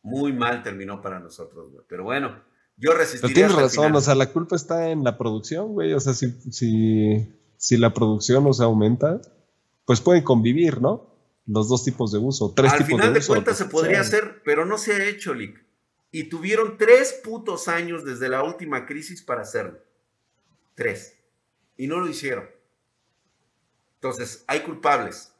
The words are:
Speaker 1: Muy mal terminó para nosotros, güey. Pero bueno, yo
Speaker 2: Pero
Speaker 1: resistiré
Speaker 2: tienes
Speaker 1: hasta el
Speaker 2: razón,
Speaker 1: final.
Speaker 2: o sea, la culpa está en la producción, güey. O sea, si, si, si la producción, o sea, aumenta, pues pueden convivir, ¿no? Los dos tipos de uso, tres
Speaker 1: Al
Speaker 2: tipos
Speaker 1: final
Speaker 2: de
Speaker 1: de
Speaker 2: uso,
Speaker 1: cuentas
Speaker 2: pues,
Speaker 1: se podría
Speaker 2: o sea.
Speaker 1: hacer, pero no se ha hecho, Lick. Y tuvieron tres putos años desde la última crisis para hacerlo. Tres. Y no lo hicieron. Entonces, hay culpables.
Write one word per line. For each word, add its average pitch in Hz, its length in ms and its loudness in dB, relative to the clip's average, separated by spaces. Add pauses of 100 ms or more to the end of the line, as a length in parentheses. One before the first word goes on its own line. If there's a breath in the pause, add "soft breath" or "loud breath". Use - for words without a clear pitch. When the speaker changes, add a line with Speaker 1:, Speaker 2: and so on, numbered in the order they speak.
Speaker 1:
Muy 135 320 -4
mal 120 300 -2
terminó 98 400 -10
para 95 180 -10
nosotros, 82 520 -20
güey. 69 140 -20
Pero 90 180 -12
bueno, 120 380 -6 (360)
yo 143 140 2
Speaker 2:
Pero 160 80 4
Speaker 1:
resistiré 131 340 0
Speaker 2:
tienes 190 180 8
Speaker 1:
hasta 160 80 4
el 135 80 6
Speaker 2:
razón, 147 160 2
Speaker 1:
final. 151 120 4
Speaker 2:
o 143 40 6
sea, 143 140 4
la 131 180 2
culpa 165 240 -2
está 165 320 -2
en 156 160 -2
la 143 140 0
producción, 139 560 -6
güey. 165 180 -2
O 143 80 0
sea, 127 140 -2
si, 123 160 -4 (200)
si, 110 800 2 (280)
si - 180 2
la 117 160 4
producción, 113 540 2
o 139 80 4
sea, 120 100 0
aumenta, 120 560 2 (640)
pues 120 160 2
pueden 175 220 6
convivir, 127 580 2
¿no? 175 320 -2 (340)
Los 107 220 0
dos 123 160 0
tipos 120 280 -2
de 104 60 0
uso, 113 360 -2
tres 135 180 6
Speaker 1:
Al 143 60 2
Speaker 2:
tipos 143 140 2
Speaker 1:
final 202 160 2
Speaker 2:
de - 60 2
Speaker 1:
de 226 40 4
Speaker 2:
uso, - 140 0
Speaker 1:
cuentas 214 240 0
Speaker 2:
pues, - 20 -8
Speaker 1:
se 190 140 -4
podría 165 280 2
Speaker 2:
o 190 40 0
sea. 208 160 0
Speaker 1:
hacer, - 240 -10
pero 147 200 0
no 208 140 -4
se 214 160 -4
ha 196 140 -2
hecho, 202 260 -8
Lick. 104 300 -12 (480)
Y 156 120 -8
tuvieron 196 540 -4
tres 247 460 6
putos 220 420 -8
años 170 380 -4
desde 127 240 -6
la 131 160 0
última 156 420 -8
crisis 151 360 -14
para 117 200 -6
hacerlo. 101 380 -8 (960)
Tres. 110 420 -8 (580)
Y 135 120 -8
no 165 100 -4
lo 180 100 -4
hicieron. 135 400 -8 (1500)
Entonces, 120 500 -10
hay 147 140 -2
culpables. 131 800 -4